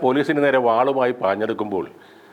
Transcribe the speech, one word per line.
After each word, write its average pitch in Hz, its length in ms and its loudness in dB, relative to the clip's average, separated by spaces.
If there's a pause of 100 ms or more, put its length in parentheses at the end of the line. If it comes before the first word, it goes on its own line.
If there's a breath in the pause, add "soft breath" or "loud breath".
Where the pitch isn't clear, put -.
പോലീസിന് 147 420 0
നേരെ 131 240 4
വാളുമായി 123 540 2
പാഞ്ഞെടുക്കുമ്പോൾ 101 640 -2 (480 loud breath)